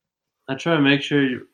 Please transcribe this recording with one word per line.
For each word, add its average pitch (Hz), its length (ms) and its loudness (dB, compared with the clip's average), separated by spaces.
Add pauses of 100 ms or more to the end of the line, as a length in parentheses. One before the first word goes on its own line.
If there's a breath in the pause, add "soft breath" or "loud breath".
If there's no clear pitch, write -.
(480)
I 135 80 -8
try 170 200 0
to 147 60 2
make 139 200 2
sure 143 220 0
you, 127 300 -4